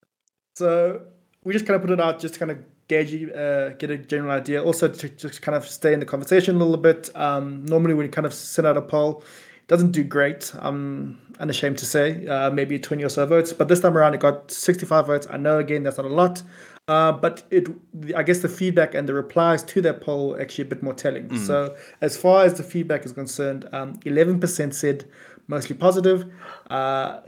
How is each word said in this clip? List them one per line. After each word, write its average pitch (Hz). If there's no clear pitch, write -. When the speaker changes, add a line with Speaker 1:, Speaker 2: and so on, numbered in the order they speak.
Speaker 1:
<laughs> -
Speaker 2:
so 175
we 190
just 214
kinda 202
put 180
it 175
out 165
just 160
to -
kinda 156
gauge, 156
uh, 143
get 147
a 147
general 143
idea. 139
Also 165
to 156
just -
kind 151
of 143
stay -
in 147
the 143
conversation 180
a 175
little 165
bit. 160
Um, 139
normally 160
when 151
you 143
kind 151
of 143
send -
out 147
a 135
poll, 151
it -
doesn't 175
do 156
great. 143
I'm 139
unashamed 143
to 131
say, 160
uh, 135
maybe 143
twenty 147
or 143
so 143
votes, 165
but 147
this 175
time 175
around 151
it 139
got 143
sixty-five 160
votes. 143
I -
know, 151
again, 147
that's 135
not 135
a 135
lot, 180
uh, 160
but 165
it, 180
the, 151
I 160
guess 175
the -
feedback 170
and 143
the 139
replies 165
to -
that 160
poll 143
were 139
actually 139
a 131
bit 123
more 135
telling. 131
Speaker 1:
Mm. 110
Speaker 2:
So 143
as 151
far 185
as 175
the 156
feedback 156
is 127
concerned, 135
um, 135
eleven 165
percent 151
said 139
mostly 143
positive. 185
Uh, 135